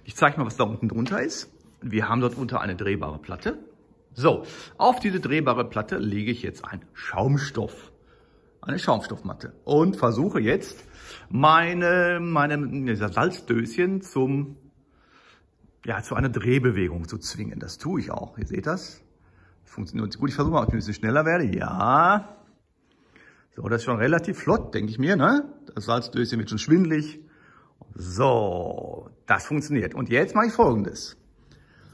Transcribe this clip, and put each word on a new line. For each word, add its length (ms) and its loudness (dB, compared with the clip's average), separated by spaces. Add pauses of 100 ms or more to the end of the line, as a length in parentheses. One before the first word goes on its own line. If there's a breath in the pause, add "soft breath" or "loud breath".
ich 100 -16
zeig 220 2
mal, 80 0
was 120 -8
da 60 4
unten 240 -2
drunter 340 -2
ist. 300 -8 (300)
Wir 260 -2
haben 140 2
dort 160 0
unter 240 -4
eine 140 -4
drehbare 420 -4
Platte. 400 -8 (560)
So, 300 2 (340 loud breath)
auf 220 4
diese 200 -2
drehbare 480 0
Platte 300 -6
lege 340 -2
ich 120 -4
jetzt 200 -10
einen 300 -12
Schaumstoff, 1000 0 (680 soft breath)
eine 160 -6
Schaumstoffmatte 760 -2 (120)
und 320 4
versuche 420 2
jetzt 460 0 (440 loud breath)
meine, 920 4
meine, 640 0
diese 240 0
Salzdöschen 920 0
zum, 560 -2 (1300 soft breath)
ja, 180 -4
zu 100 -8
einer 160 0
Drehbewegung 800 2
zu 100 -8
zwingen. 420 -8
Das 200 -12
tue 220 -4
ich 100 -8
auch. 260 -10
Ihr 80 -6
seht 220 -6
das? 340 -6 (600 soft breath)
Funktioniert 560 -8
gut. 100 -2
Ich 60 -6
versuche 180 0
mal, 80 2
ob 60 0
ich 60 0
ein 40 0
bisschen 160 -4
schneller 320 0
werde. 200 2
Ja. 880 2 (1200 soft breath)
So, 120 -10
das 140 0
ist 40 -10
schon 120 -2
relativ 400 2
flott, 360 0
denke 180 -2
ich 80 -8
mir, 180 2
ne? 340 4 (240)
Das 100 -8
Salzdöschen 540 -2
wird 100 -4
schon 100 -4
schwindelig. 600 2 (720 soft breath)
So, 1160 -2 (160)
das 200 2
funktioniert. 480 -2
Und 160 -6
jetzt 240 2
mache 140 4
ich 60 -2
Folgendes. 640 2 (760 soft breath)